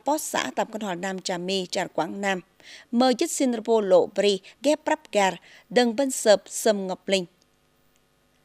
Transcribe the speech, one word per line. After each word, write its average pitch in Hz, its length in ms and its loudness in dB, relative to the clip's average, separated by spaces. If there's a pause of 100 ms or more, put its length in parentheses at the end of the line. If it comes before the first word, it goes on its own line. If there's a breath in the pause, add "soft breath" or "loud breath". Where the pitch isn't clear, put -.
bó 294 120 0
xã, - 380 -4
tâm 202 160 -2
con 214 100 -10
hỏi 202 140 -6
Nam 190 260 -8
Trà 185 160 -6
My, 185 280 -4
Trà 175 220 -6
Quảng 196 340 -6
Nam. 196 200 -2 (500 loud breath)
Mơ 254 280 4
dứt 339 120 -2
xin 262 200 0 (140)
rô 226 160 2
lộ 185 260 6
bri, 196 320 0 (220 loud breath)
ghé 294 220 2
prap - 280 -4
gà, 196 200 2 (380 loud breath)
đừng 233 260 2
bên 269 160 -2
sập 214 340 4
sâm 202 420 -2
Ngọc 180 200 -8
Linh. 190 180 0 (1200)